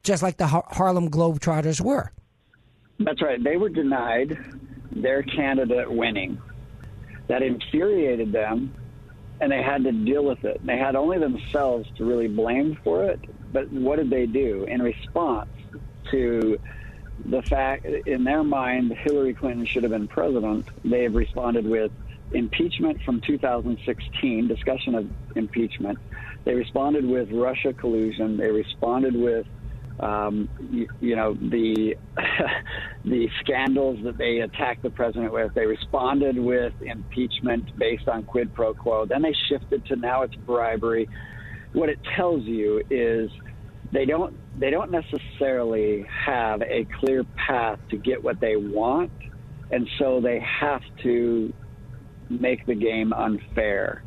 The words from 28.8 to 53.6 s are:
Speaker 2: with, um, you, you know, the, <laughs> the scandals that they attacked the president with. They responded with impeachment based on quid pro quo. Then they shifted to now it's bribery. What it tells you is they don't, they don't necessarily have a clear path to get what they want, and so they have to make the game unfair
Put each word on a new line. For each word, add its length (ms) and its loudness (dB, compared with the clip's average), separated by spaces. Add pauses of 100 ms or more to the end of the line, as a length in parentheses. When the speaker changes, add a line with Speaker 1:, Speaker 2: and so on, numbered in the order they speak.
Speaker 2:
with, 300 2 (520)
um, 500 -2 (220)
you, 180 -2 (120)
you 160 2
know, 180 2
the, 600 2 (200)
<laughs> 880 -4
the 240 2 (120)
scandals 640 2
that 120 -4
they 240 0
attacked 420 -4
the 80 -2
president 420 -2
with. 220 0
They 120 2
responded 720 2
with 340 0 (100)
impeachment 960 -2
based 300 0
on 140 -2
quid 320 -2
pro 200 0
quo. 320 0
Then 160 0
they 120 2 (140)
shifted 380 0
to 100 -2
now 260 0
it's 140 -4
bribery. 720 0 (640)
What 160 2
it 100 -2 (180)
tells 280 2
you 460 2
is 400 2 (600)
they 120 4
don't, 300 0 (240)
they 120 2
don't 200 0
necessarily 1120 0 (220)
have 380 0
a 240 0 (140)
clear 240 2
path 540 -2 (120)
to 60 -2
get 260 0
what 180 -2
they 160 4
want, 560 0 (580)
and 180 0 (100)
so 220 4
they 200 2
have 420 0 (200)
to 500 2 (760)
make 380 0
the 80 2
game 380 2
unfair 960 0